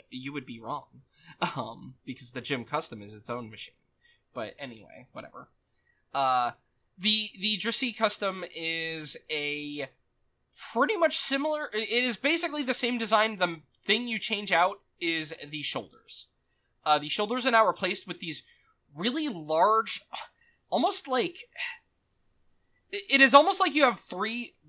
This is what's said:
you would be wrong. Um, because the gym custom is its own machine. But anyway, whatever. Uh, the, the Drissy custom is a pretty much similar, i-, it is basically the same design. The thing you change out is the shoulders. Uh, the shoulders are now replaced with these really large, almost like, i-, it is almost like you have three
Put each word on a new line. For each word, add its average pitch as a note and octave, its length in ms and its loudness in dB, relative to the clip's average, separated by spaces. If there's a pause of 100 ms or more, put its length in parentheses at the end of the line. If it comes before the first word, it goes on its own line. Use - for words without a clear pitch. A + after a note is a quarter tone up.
(100)
you C3 220 -10
would C#3 140 -8
be A#2+ 120 -12
wrong. B2+ 440 -10 (380)
Um, B2+ 540 -6 (100)
because B2 280 -12
the B2+ 80 -8
gym B2 240 -4
custom C#3+ 380 -4
is G#2 120 -16
its G#2+ 160 -12
own A#2+ 200 -8
machine. - 240 -16 (580)
But A2 260 -8
anyway, A#2+ 540 -16
whatever. - 360 -16 (640)
Uh, B2+ 400 2 (460)
the, G#3+ 400 0
the G#3+ 200 0
Drissy A3+ 380 -2
custom G3 480 0 (100)
is D#3+ 600 -4 (140)
a D3 580 -4 (840)
pretty D4+ 240 2
much E4 220 2
similar, D4+ 560 -2
i-, G#3+ 40 -2
it A#3 260 0
is A#3+ 120 -2
basically D4+ 480 0
the B3+ 100 0
same B3 240 -2
design. A3 400 2
The E3+ 220 0 (240)
thing A#3 240 0
you A3+ 100 -4
change G3+ 320 -4
out F#3 300 4 (200)
is D#3+ 340 -2 (140)
the D3+ 140 -8
shoulders. - 680 -10 (580)
Uh, D3+ 120 6
the D3 100 -6
shoulders A3 380 -2
are C4 40 4
now A3+ 160 6
replaced F#3+ 400 -2
with F3 140 -10
these D#3+ 220 -8 (520)
really B3+ 340 -2
large, F#3+ 720 2 (680)
almost C#4 380 0
like, B3+ 300 -2 (1500)
i-, G3+ 80 -4 (100)
it C4 100 6
is C4 140 10
almost E4 260 8
like F4 140 2
you D4 100 6
have A#3 160 4
three A3 540 -6 (140)